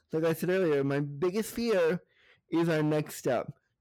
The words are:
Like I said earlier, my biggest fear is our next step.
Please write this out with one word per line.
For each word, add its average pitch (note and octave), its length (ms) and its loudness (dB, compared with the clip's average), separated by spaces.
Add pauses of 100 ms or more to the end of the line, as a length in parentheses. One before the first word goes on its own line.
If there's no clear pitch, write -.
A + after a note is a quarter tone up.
(120)
Like D#3+ 140 -2
I E3 80 2
said D#3+ 160 -4
earlier, E3 340 2
my C#3 160 0
biggest F3 540 -4
fear F3+ 480 2 (480)
is E3+ 200 2
our D#3 140 2
next D3+ 320 0
step. - 380 -2 (280)